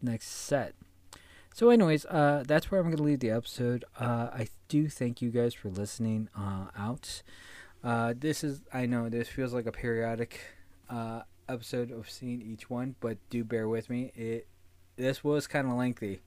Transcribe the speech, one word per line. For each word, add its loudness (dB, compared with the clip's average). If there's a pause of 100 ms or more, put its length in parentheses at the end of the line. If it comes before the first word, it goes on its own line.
next -2
set. -2 (800)
So 8
anyways, 8
uh, 4
that's 4
where 4
I'm 4
gonna 2
leave 4
the 2
episode. 0 (140)
Uh, 0
I -4 (200)
do 4
thank -2
you 0
guys 2
for -8
listening, -2
uh, -4 (100)
out. -6 (640)
Uh, 0
this -2
is, -4 (120)
I 0
know 0
this -2
feels -4
like -2
a -4
periodic, -2 (500)
uh, -6 (260)
episode -4
of -12
seeing -6
each -12
one, -4
but -4 (120)
do -2
bear 0
with -2
me. -4
It, -6 (480)
this 0
was 2
kinda 0
lengthy. -2